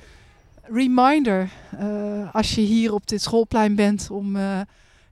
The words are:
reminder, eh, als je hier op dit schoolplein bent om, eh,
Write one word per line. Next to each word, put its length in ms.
reminder, 840
eh, 580
als 200
je 60
hier 320
op 140
dit 140
schoolplein 540
bent 360
om, 240
eh, 260